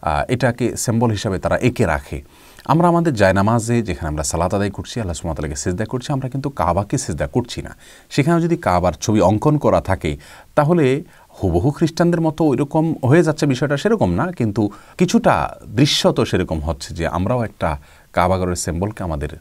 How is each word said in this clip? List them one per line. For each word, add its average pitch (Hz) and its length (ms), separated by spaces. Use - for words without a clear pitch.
আহ, 73 300
এটাকে 123 460
সিম্বল 117 340
হিসাবে 95 280
তারা 87 180
এঁকে - 280
রাখে। 73 360
আমরা 165 220
আমাদের 170 260
জায়নামাজে 107 680
যেখানে 90 260
আমরা 76 160
সালাত 85 300
আদায় 101 160
করছি, 98 300
আল্লাহ 92 140
সুবহানাহু 82 140
ওয়া 78 80
তাআলাকে 76 200
সিজদা 90 300
করছি, - 280
আমরা 131 160
কিন্তু 135 200
কাবাকে 87 480
সিজদা 76 300
করছি - 340
না। - 160
সেখানে 165 320
যদি 165 160
কাবার 90 360
ছবি 107 280
অঙ্কন 104 360
করা 92 240
থাকে, 87 360
তাহলে 147 480
হুবহু 95 280
খ্রিস্টানদের 170 500
মতো 160 220
ওইরকম 151 520
হয়ে 160 180
যাচ্ছে 156 220
বিষয়টা, 139 320
সেরকম 190 340
না, 147 200
কিন্তু 110 380
কিছুটা 175 580
দৃশ্য 147 440
তো 143 140
সেরকম 82 340
হচ্ছে 76 340
যে 82 140
আমরাও 98 360
একটা 82 340
কাবাঘরের 90 420
সিম্বলকে 92 480
আমাদের 76 260